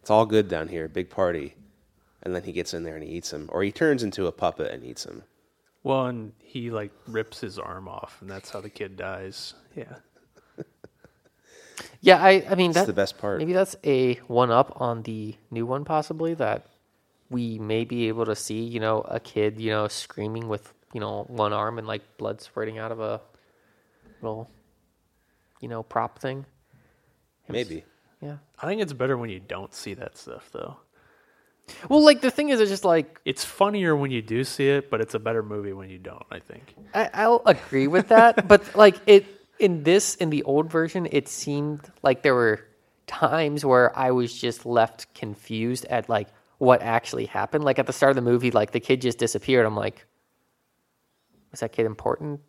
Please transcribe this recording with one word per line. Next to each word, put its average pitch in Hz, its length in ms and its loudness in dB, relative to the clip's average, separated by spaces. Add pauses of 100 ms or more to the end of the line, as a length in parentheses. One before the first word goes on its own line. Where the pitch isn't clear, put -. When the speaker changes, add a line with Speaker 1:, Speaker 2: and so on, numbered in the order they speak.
Speaker 1:
It's - 80 -12
all 110 160 6
good 107 220 2
down 80 200 -6
here, 80 180 -8
big 87 220 -8
party. 85 460 -4 (680)
And 90 120 -6
then 87 80 -6
he 90 100 -14
gets 85 220 -8
in 85 80 -8
there 80 120 -12
and 78 80 -14
he 76 60 -14
eats 87 240 -12
him. 76 180 -12
Or 90 120 -4
he 101 100 -2
turns 147 300 0
into 98 240 -6
a 80 60 -4
puppet 82 380 -4
and 62 140 -14
eats 62 220 -16
him. - 160 -18 (600)
Speaker 2:
Well, 135 220 -2
and 117 360 -10
he, 120 300 -12
like, 104 200 -8 (160)
rips 110 340 -8
his 98 180 -10
arm 92 300 -14
off, - 320 -16
and 95 100 -18
that's 98 200 -16
how 101 100 -12
the 104 80 -16
kid 95 300 -14
dies. 95 560 -12 (200)
Yeah. 131 200 -16 (2000)
Speaker 3:
Yeah, 175 220 8
I, 190 280 8
I 196 40 2
mean, 180 180 4
Speaker 1:
It's 170 80 4
Speaker 3:
that, 202 60 2
Speaker 1:
the 208 60 -4
best 196 240 -2
part. 202 220 -4
Speaker 3:
maybe 165 160 -4
that's 190 280 0
a 131 320 2 (120)
one-up 120 540 2
on 117 220 -4
the 110 320 -10 (160)
new 117 140 -6
one, 135 220 -6
possibly, 160 480 -4
that 110 320 -4 (640)
we 117 280 -6
may 110 260 -2
be 120 240 -4
able 113 180 -2
to 107 100 -2
see, 110 260 -8
you 117 160 -8
know, 110 300 0
a 120 100 -6
kid, 107 400 -2
you 110 120 -4
know, 107 180 -2
screaming 113 600 -10
with, 104 240 -10 (200)
you 117 80 -10
know, 104 280 -8
one 107 260 -2
arm 110 240 -4
and, 110 80 -12
like, 107 160 -8 (160)
blood 107 240 -8
squirting 110 360 -10
out 113 140 -10
of 113 80 -12
a 107 220 -6 (1000)
little, 110 300 -10 (1080)
you 123 80 -14
know, 113 140 -10
prop - 360 -6
thing. 135 260 -10 (1000)
Him 104 100 -10
s- 117 120 -6
Speaker 1:
Maybe. 82 160 -12 (360)
Speaker 3:
Yeah. 147 160 -14 (240)
Speaker 2:
I 143 60 -8
think 208 140 -4
it's 165 120 -4
better 131 260 -2
when 117 120 -8
you 92 100 -12
don't 92 340 -14
see 101 200 -12
that - 220 -14
stuff, - 360 -18
though. 50 240 -12 (1120)
Speaker 3:
Well, 302 160 6
like, 294 160 8
the 254 100 2
thing 294 200 -2
is, 240 100 2
it's 202 100 4
just, 196 140 -6
like 165 400 2
Speaker 2:
It's - 200 -4
funnier 196 520 0
when 139 140 -2
you 120 120 -4
do 113 220 -4
see 135 240 -2
it, 139 220 0
but 110 100 -2
it's 110 140 -4
a 110 40 -2
better 113 240 -4
movie 104 300 -8
when 95 180 -14
you 92 80 -18
don't, - 320 -18
I 98 80 -14
think. - 360 -20 (200)
Speaker 3:
I, 320 200 0
I'll 233 320 4
agree 139 420 4
with 185 200 2
that, 226 400 8
Speaker 2:
<laughs> - 0 -
Speaker 3:
but, 202 280 6
like, 202 200 10 (100)
it, 202 200 10 (320)
in 175 240 2
this, 180 340 2
in 165 140 -2
the 151 140 0
old 151 260 0
version, 165 420 -2
it 143 160 0
seemed 147 520 -6 (220)
like 131 200 2
there 135 120 4
were 113 260 2 (460)
times 147 580 -2
where 127 340 4
I 131 120 0
was 123 280 0
just 120 280 -6
left 120 480 0
confused 113 720 -8
at, 117 220 -4
like, 107 200 -2 (300)
what 127 240 8
actually 117 440 -2
happened. 113 380 -4
Like, 135 140 2
at 135 80 0
the 139 60 -6
start 135 180 4
of 135 60 2
the 123 140 -2
movie, 120 200 2
like, 107 220 2
the 120 80 -2
kid 131 220 0
just 120 160 -2
disappeared. 120 480 2
I'm 107 100 -4
like, 104 300 -8 (1400)
"Was - 100 -18
that 117 120 -6
kid 117 140 0
important? 143 640 -6